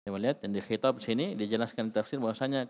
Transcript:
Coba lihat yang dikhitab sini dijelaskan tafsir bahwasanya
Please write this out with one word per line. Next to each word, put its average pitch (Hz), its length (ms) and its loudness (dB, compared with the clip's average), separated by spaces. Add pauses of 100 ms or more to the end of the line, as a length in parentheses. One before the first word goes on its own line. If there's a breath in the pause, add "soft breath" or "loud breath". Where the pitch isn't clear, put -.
Coba 98 160 -4
lihat 127 240 2
yang 101 160 -2
dikhitab 117 480 2
sini 143 320 0
dijelaskan 110 560 0
tafsir 110 240 0
bahwasanya 131 520 0